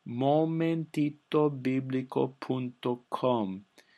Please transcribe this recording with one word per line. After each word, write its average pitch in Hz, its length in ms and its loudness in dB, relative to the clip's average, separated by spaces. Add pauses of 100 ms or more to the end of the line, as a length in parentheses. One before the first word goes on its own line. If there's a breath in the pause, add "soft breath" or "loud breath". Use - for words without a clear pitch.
momentito 151 1500 0
biblico 131 880 -2
punto 127 720 -4
com. 104 520 0 (360 soft breath)